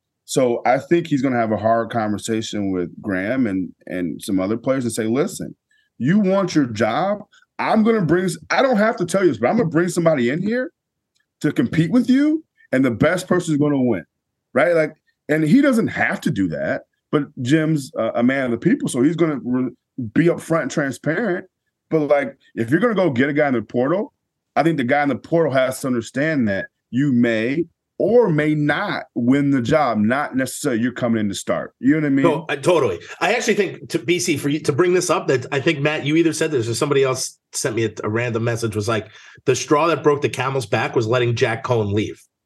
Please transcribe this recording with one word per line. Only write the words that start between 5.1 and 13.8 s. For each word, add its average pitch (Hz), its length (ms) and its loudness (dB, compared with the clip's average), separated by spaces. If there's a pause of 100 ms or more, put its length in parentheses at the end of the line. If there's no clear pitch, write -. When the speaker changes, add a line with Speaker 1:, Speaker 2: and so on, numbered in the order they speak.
Speaker 1:
you 156 220 2
want 190 340 0
your 147 140 2
job? 123 560 -2 (340)
I'm 170 240 2
gonna 214 240 2
bring 175 200 -2
s-, 180 120 -4 (140)
I - 100 2
don't 262 160 2
have 220 200 0
to 175 80 -4
tell 190 180 0
you 175 60 4
this, 117 100 -2
but 113 100 0
I'm 208 80 0
gonna 226 120 0
bring 175 200 2
somebody 165 400 2
in 170 140 -2
here 247 280 -2 (680)
to 151 120 0
compete 160 380 0
with 240 220 2
you, 302 320 2 (280)
and 131 140 2
the 127 60 2
best 160 360 0
person 175 280 0
is 139 40 2
gonna 143 220 2